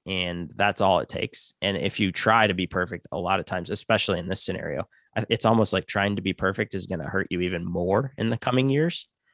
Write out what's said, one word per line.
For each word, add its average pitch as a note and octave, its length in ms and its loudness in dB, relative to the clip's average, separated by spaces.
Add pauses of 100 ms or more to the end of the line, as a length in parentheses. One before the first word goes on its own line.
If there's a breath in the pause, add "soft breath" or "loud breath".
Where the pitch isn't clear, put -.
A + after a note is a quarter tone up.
and F2 500 -4
that's G2+ 240 2
all F#2+ 180 6
it C2 100 -2
takes." - 540 -8
And G2 140 0
if F2 240 -2
you G#2 100 2
try A2 380 4
to G2 60 2
be F2+ 120 -2
perfect, F2 460 -4
a - 60 -4
lot F2+ 200 0
of E2+ 80 -4
times, F2 240 -4
especially G#2 480 0
in F2 80 -6
this F#2 160 -2
scenario, D#2+ 460 -4 (280)
I, A2 120 -2
it's - 160 0
almost A2+ 280 4
like F#2+ 140 0
trying G2+ 300 0
to G2 60 -4
be F#2 100 0
perfect G2 420 -2
is F2+ 140 -6
gonna E2 200 -6
hurt F#2+ 220 -2
you F2+ 120 -2
even F2+ 220 -2
more F2+ 540 0
in A2+ 100 -2
the A#2 100 -2
coming C3 300 2
years. D3+ 400 -2 (260)